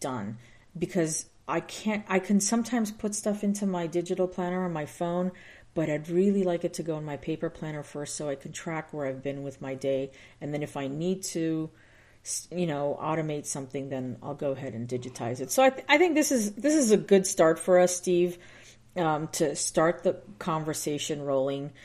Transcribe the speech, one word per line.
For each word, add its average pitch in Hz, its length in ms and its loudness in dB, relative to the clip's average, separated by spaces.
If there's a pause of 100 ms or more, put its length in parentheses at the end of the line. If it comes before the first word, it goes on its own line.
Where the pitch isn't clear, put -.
done. 127 380 -4 (380)
Because 165 500 -2 (200)
I 165 140 0
can't, 208 480 -4
I 190 100 2
can 196 220 4
sometimes 226 500 0
put 208 240 -6
stuff 208 300 -2
into 202 220 0
my 175 200 0
digital 175 400 0
planner 180 380 -2
on 175 80 -2
my 151 140 -4
phone, 180 440 -2 (440)
but 156 160 0
I'd 151 180 -2
really 196 340 4
like 170 220 0
it 170 100 -2
to 175 80 -6
go 156 160 -4
in 151 60 -8
my 147 120 -6
paper 160 340 -4
planner 151 320 -8
first 143 340 -10
so 151 120 -4
I 139 60 -2
can 147 180 -12
track 156 400 -8
where 147 140 -4
I've 131 160 -6
been 139 220 -4
with 139 160 -10
my 135 140 -6
day. 135 360 -2 (300)
And 147 140 -6
then 147 80 -2
if 143 140 -8
I 139 120 -4
need 175 340 -2 (120)
to, 160 360 -2 (540)
s-, - 260 -8
you 175 160 0
know, 143 340 -2
automate 156 460 -2
something, 139 420 -6
then 127 340 -4
I'll 143 120 -6
go 143 180 -2
ahead 131 220 -6
and 117 140 -6
digitize 123 520 -4
it. 127 120 -6
So 262 100 6
I, 262 80 10
th-, - 180 -10
I 294 100 6
think 339 160 6
this 294 180 4
is, 208 200 0
this 302 220 0
is 262 160 4
a 208 60 8
good 190 300 6
start 165 340 4
for 180 180 6
us, 180 180 6
Steve, 175 400 2 (600)
um, 156 320 0
to 147 280 0
start - 460 2
the - 140 2 (240)
conversation 151 840 -2
rolling. 139 480 0 (140)